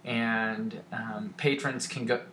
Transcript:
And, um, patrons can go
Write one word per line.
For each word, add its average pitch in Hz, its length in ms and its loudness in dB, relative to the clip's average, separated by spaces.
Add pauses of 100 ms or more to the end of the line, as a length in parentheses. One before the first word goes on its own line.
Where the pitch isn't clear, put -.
And, 113 760 0 (100)
um, 107 460 -4
patrons 139 480 2
can 123 220 -2
go 120 140 4 (120)